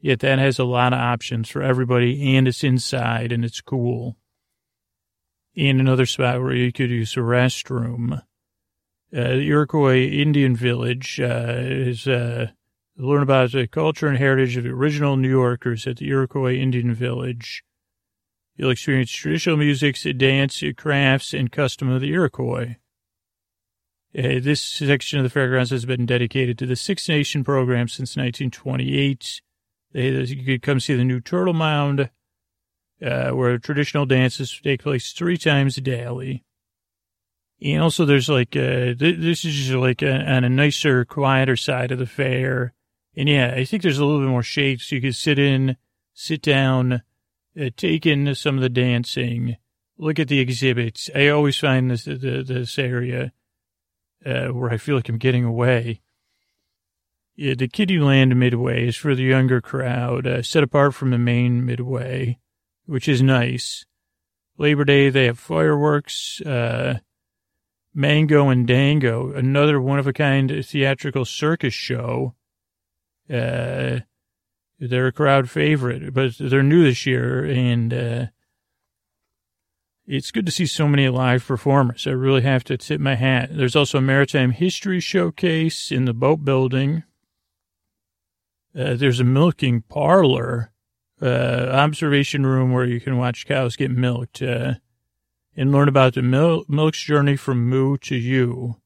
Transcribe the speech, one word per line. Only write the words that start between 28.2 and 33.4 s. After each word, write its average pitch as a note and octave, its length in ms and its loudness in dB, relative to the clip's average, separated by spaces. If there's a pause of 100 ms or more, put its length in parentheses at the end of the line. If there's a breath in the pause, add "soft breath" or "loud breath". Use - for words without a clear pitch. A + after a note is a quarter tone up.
twenty-eight. C3+ 920 -4 (500)
They, C3 180 -2
you C3 340 -4
could C3 200 -2
come C#3 160 0
see C3+ 160 -2
the B2 80 2
new B2+ 160 0
Turtle F3+ 340 -2
Mound, C#3+ 560 0 (920)
uh, C3 260 -2
where B2+ 300 0